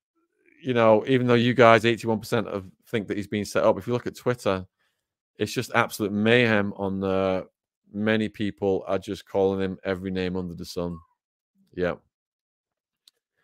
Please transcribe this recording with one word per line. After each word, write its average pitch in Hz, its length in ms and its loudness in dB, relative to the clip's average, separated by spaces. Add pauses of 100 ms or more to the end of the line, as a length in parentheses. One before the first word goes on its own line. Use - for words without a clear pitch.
(600)
you 127 120 -4
know, 110 340 6
even 127 200 2
though 123 60 4
you 120 200 4
guys, 113 320 8
eighty-one 113 340 0
percent 113 280 -4
of, 95 180 -8 (220)
think 104 200 -6
that 101 100 -4
he's 95 100 -6
been 104 180 -4
set 82 180 -2
up, 107 140 4
if 98 100 -12
you 120 60 -2
look 120 140 -4
at - 80 -10
Twitter, 98 500 -2 (720)
it's - 160 -4
just 120 200 -6
absolute 110 380 -2
mayhem 110 640 2
on 95 240 -4
the, 95 480 -2 (460)
many 107 340 -2
people 98 600 -4
are 95 120 -2
just 92 260 -10
calling 98 360 0
him 92 220 -4
every 95 280 -6
name 92 240 -4
under 90 200 -8
the 82 100 -14
sun. 87 320 -8 (760)
Yeah. 85 220 -2 (1500)